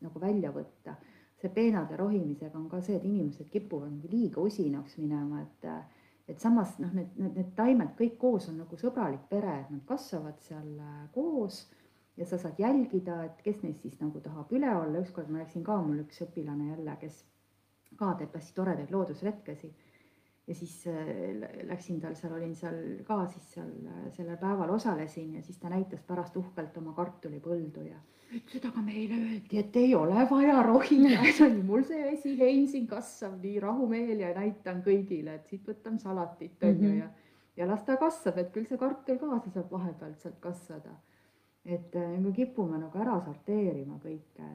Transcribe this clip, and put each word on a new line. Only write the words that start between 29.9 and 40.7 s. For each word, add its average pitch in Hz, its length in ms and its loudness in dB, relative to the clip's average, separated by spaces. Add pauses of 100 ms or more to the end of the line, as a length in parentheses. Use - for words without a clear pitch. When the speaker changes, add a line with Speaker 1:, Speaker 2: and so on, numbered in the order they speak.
Speaker 1:
ole 185 360 6
vaja 277 320 8
rohida. 262 600 8
<laughs> 302 140 8
See 302 100 12
on 220 200 6
mul 220 180 4
see 320 180 -4 (100)
esihein 277 560 6
siin 269 200 0
kasvab 202 540 -8
nii 202 180 -2
rahumeel 226 600 0
ja 175 140 0
näitan 190 480 -2
kõigile, 190 520 2
et 156 120 -14
siit 196 220 -12
võtan 220 320 -6
salatit, 185 600 -4
on 202 120 8
ju, 202 140 4
Speaker 2:
Mhm. 208 100 4
Speaker 1:
ja, - 120 -4 (460)
ja 175 100 0
las 208 180 0
ta 262 120 2
kasvab, 269 420 0
et 175 140 -2
küll 220 140 -4
see 254 120 -4
kartul 262 400 -2
ka, 269 220 -2
see 185 120 -10
saab 180 180 -6
vahepealt 170 480 -6
sealt - 220 -14
kasvada. 170 560 -12 (720)